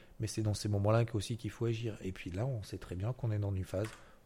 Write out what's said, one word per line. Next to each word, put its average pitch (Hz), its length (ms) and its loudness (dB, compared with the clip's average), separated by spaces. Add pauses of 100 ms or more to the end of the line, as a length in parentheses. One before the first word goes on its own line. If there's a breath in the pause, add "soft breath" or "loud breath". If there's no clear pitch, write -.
(180 loud breath)
mais 107 80 -2
c'est 110 160 -2
dans 107 100 4
ces 104 160 0
moments-là 104 360 6 (100)
aussi 110 240 -2
qu'il 104 120 -4
faut - 140 -2
agir. 113 380 0
Et 92 100 -2
puis - 180 -8
là, 95 140 0
on 127 180 -2
sait 95 140 -8
très - 200 -6
bien 107 180 0
qu'on 113 160 -2
est 107 80 2
dans 101 160 0
une 95 100 0
phase 95 220 0 (400 loud breath)